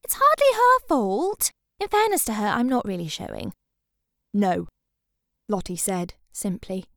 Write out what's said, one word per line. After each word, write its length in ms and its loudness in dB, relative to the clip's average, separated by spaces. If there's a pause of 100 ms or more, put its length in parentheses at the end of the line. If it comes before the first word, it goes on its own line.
It's 160 -6
hardly 340 4
her 340 4
fault. 640 0 (280)
In 80 -4
fairness 380 2
to 100 -2
her, 120 -2
I'm 200 0
not 180 0
really 220 -6
showing." 460 -10 (800)
"No," 340 0 (800)
Lottie 300 -4
said, 380 -4 (160)
simply. 540 -6 (120)